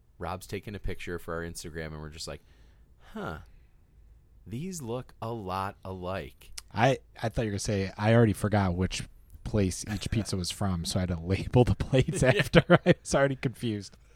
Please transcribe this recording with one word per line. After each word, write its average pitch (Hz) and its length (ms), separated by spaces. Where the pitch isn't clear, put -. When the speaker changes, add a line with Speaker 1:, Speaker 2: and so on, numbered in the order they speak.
Speaker 1:
Rob's 92 300
taking 104 260
a 95 60
picture - 400
for 85 140
our 82 80
Instagram, 82 440
and 78 140
we're 78 100
just 80 180
like, 73 140
"Huh, 139 260
these 156 360
look 120 400
a 113 100
lot 98 520
alike." 92 680
Speaker 2:
I, 127 260
I 117 60
thought 123 140
you 110 60
were 101 40
gonna 101 80
say, 98 360
I 110 180
already 117 180
forgot 98 420
which 92 280
place 98 480
each - 180
pizza 104 260
was 90 140
from, 92 340
so - 140
I 95 40
had 90 80
to 85 100
label 95 440
the 98 120
plates - 460
Speaker 1:
<laughs> - 0
Yeah. 127 140
Speaker 2:
after. - 320
<laughs> - 180
I 180 140
was - 140
already 139 220
confused. 110 600